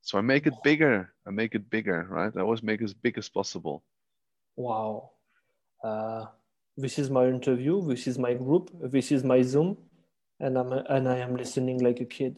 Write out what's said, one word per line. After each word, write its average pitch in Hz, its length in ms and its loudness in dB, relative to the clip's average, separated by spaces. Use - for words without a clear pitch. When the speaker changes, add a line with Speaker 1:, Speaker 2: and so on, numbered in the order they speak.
Speaker 1:
So - 160 -4
I 101 40 0
make 135 240 2
it 139 80 2
bigger. 143 480 4
I 98 40 -12
make 110 240 -4
it 104 160 -4
bigger, 101 400 -2
right? 92 260 -2
I 95 40 -2
always 113 220 0
make 107 180 -2
it 117 40 -2
as 98 100 -6
big 120 240 -4
as 113 100 -10
possible. 85 560 -6
Speaker 2:
Wow. 110 540 -6
Uh, 110 420 -6
this 135 220 -4
is 139 120 -2
my 127 160 6
interview. 131 600 2
This 123 200 -2
is 127 120 -2
my 123 160 0
group. 139 360 2
This 131 320 0
is 131 120 2
my 127 180 6
Zoom. 147 340 2
And 131 180 0
I'm, 127 140 -2
and 131 360 0
I 127 100 2
am 123 180 -4
listening 127 460 -2
like 123 180 4
a 120 60 -4
kid. 127 320 -6